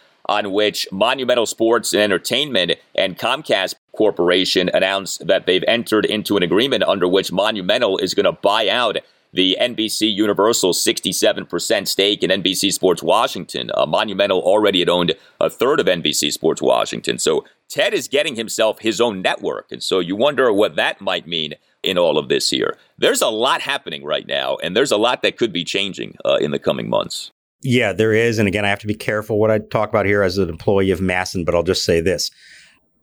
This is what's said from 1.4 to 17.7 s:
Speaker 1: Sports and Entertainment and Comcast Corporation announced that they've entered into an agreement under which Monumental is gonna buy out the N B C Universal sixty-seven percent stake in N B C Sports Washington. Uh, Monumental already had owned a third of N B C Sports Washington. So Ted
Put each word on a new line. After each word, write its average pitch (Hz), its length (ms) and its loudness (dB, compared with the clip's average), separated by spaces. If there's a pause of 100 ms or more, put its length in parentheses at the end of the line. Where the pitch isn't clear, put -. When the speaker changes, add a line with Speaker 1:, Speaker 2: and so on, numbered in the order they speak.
Speaker 1:
Sports 113 480 0
and 95 80 2
Entertainment 104 760 0 (200)
and 95 240 -2
Comcast 117 560 -2 (220)
Corporation 90 760 2
announced 92 540 -2
that 92 200 2
they've - 200 2
entered 110 380 2
into 104 320 -2
an 90 80 2
agreement 101 400 2
under 92 240 2
which 92 240 2
Monumental 101 680 0
is 92 160 -2
gonna 98 160 4
buy 101 380 0
out 104 300 0 (340)
the 92 260 2
N 120 160 0
B 110 140 -2
C - 180 -2
Universal 101 680 2
sixty-seven 98 720 -2
percent 95 420 -2
stake 101 340 0
in 87 80 0
N 95 120 0
B 90 120 0
C 95 160 0
Sports 87 320 0
Washington. 87 720 -2
Uh, 71 120 2
Monumental 98 520 0
already 101 400 2
had 85 100 2
owned 87 280 2 (240)
a 80 100 2
third 139 300 0
of 92 80 0
N 90 120 2
B 78 120 -2
C 73 180 -2
Sports - 320 -2
Washington. 58 560 0
So 78 260 0 (240)
Ted 175 240 -2